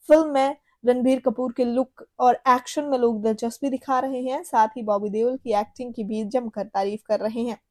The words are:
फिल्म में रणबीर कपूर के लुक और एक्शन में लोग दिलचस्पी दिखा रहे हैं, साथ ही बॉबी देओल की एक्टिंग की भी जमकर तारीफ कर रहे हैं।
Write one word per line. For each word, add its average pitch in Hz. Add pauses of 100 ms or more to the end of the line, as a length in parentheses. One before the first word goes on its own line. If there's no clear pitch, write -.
फिल्म 311
में 277 (300)
रणबीर 247
कपूर 247
के 254
लुक 247 (120)
और 247
एक्शन 254
में 285
लोग 233
दिलचस्पी 226
दिखा 262
रहे 262
हैं, 262
साथ 220
ही 240
बॉबी 208
देओल 233
की 240
एक्टिंग 226
की 226
भी 214
जमकर 220
तारीफ 202
कर 208
रहे 220
हैं। 233 (120)